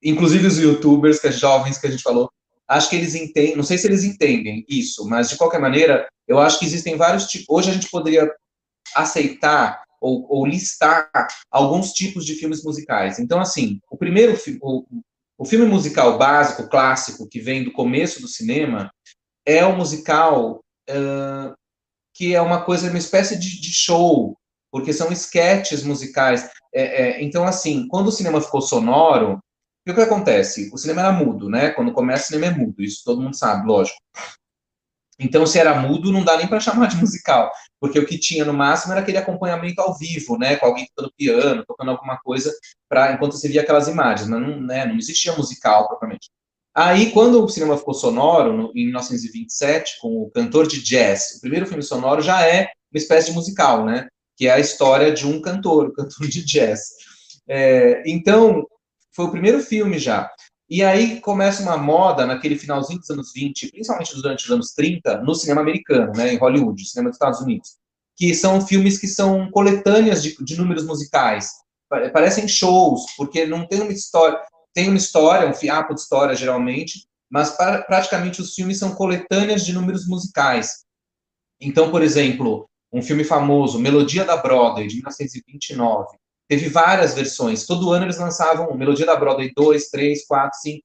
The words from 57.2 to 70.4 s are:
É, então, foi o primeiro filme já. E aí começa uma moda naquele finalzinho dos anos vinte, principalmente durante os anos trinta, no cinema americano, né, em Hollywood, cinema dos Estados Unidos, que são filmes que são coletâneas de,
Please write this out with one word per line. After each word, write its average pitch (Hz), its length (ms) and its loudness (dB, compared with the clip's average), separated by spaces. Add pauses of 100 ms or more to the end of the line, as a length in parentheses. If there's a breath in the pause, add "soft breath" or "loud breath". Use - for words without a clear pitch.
É, 131 580 4
então, 196 640 4 (480)
foi 175 80 -4
o 170 80 -4
primeiro 214 300 2
filme 208 360 -2
já. 123 320 -4 (400 soft breath)
E 180 140 0
aí 220 380 2
começa 196 400 0
uma 175 160 -2
moda 147 480 2
naquele 131 320 -4
finalzinho 143 420 -6
dos - 100 -20
anos 143 240 -10
vinte, 139 360 -8
principalmente 185 440 -8
durante 135 300 -6
os 240 80 -4
anos 240 220 -2
trinta, 143 480 -2
no 139 120 -2
cinema 151 280 0
americano, 143 520 0
né, 120 200 0
em - 40 -2
Hollywood, 107 460 0
cinema 123 260 -4
dos 123 60 -10
Estados 135 240 -2
Unidos, - 380 -6 (400)
que 175 160 2
são 190 260 2
filmes 196 380 2
que 202 100 -8
são 190 440 0
coletâneas 202 680 4
de, 151 220 -6